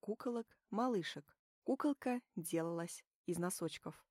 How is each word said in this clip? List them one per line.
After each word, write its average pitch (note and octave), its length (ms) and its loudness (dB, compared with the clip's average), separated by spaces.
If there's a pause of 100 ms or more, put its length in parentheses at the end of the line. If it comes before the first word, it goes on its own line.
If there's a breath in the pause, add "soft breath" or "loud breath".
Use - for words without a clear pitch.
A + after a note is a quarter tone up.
куколок-малышек. A#3 1400 -2 (260)
Куколка C4 580 2 (140)
делалась E3+ 720 -2 (220)
из E3+ 100 0
носочков, E3+ 720 -2